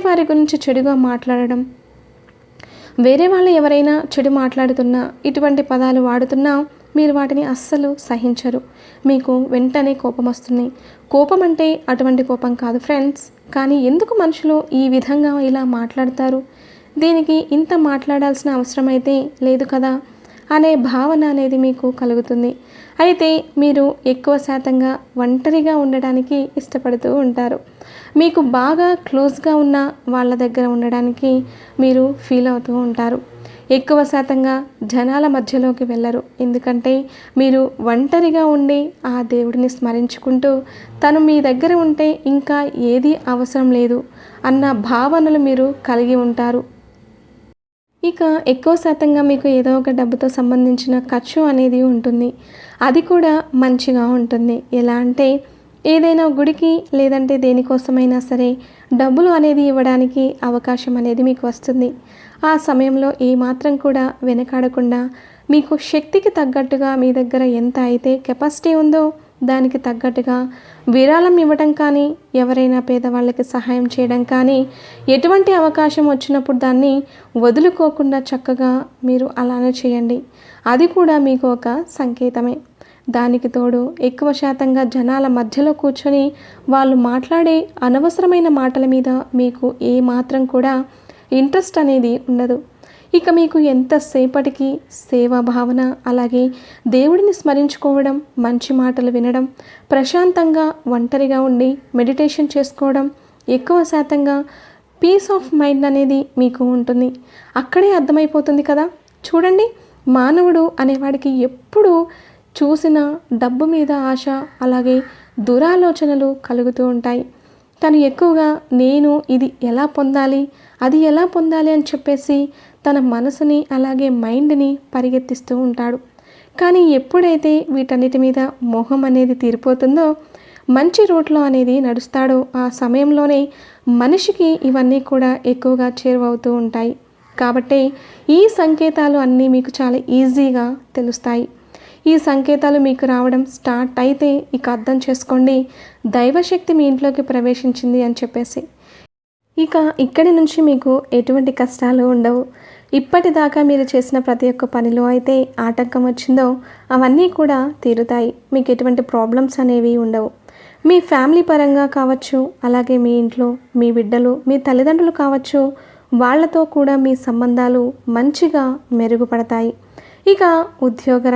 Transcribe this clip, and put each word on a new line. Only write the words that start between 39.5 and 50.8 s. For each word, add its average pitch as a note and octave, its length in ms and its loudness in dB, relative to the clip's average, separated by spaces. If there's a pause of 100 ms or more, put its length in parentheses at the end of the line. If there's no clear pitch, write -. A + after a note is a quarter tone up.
స్మరించుకుంటూ B3 720 -2 (540)
తను D4 240 4
మీ D4+ 80 4 (120)
దగ్గర C#4 240 0 (120)
ఉంటే D#4 240 0 (240)
ఇంకా C#4 260 -2 (340)
ఏది C4 220 2 (200)
అవసరం B3+ 440 0
లేదు A#3+ 200 0 (520)
అన్న C4+ 220 2 (180)
భావనలు D4+ 580 2
మీరు C4 180 0 (220)
కలిగి B3 380 0
ఉంటారు. A#3+ 360 -2 (1500)
ఇక E4+ 120 -6 (300)
ఎక్కువ C4 200 2 (100)
శాతంగా D4+ 460 0
మీకు C#4 180 0 (120)
ఏదో B3+ 220 0
ఒక C4 180 -2
డబ్బుతో B3 280 -2 (120)
సంబంధించిన B3+ 560 0 (160)